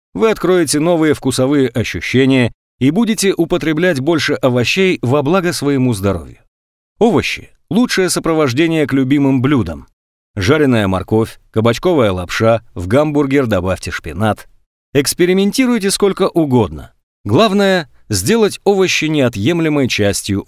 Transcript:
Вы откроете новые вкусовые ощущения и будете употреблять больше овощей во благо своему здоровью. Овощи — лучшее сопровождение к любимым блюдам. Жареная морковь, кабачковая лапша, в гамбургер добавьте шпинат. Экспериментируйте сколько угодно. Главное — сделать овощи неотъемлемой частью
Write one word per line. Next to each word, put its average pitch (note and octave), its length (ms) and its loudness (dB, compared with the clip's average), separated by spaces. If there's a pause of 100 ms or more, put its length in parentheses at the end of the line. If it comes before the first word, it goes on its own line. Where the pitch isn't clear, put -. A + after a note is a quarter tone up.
(140)
Вы A3 160 0
откроете E3+ 500 0
новые D#3+ 340 2
вкусовые C3 540 0
ощущения B2 840 0 (280)
и C3 100 2
будете G3 440 0
употреблять D#3+ 680 -2
больше D3 320 0
овощей C3 680 0
во C3+ 220 0
благо F3 300 0
своему C3+ 420 0
здоровью. F#2+ 440 -4 (600)
Овощи — G3 520 0 (200)
лучшее F#3+ 400 0
сопровождение D#3 800 0
к B2+ 40 -8
любимым C3+ 500 2
блюдам. G2+ 440 -2 (480)
Жареная A#2 540 2
морковь, G#2+ 500 -2 (140)
кабачковая A#2 580 2
лапша, G#2+ 540 0 (100)
в F2+ 140 -8
гамбургер C#3+ 580 0
добавьте F#2 460 -4
шпинат. G2 560 -4 (440)
Экспериментируйте G3 1000 0
сколько G3 340 0
угодно. A#2+ 680 -2 (300)
Главное — F#3+ 640 2 (200)
сделать F3 560 0
овощи F#3+ 400 0
неотъемлемой D3 840 0
частью - 600 -2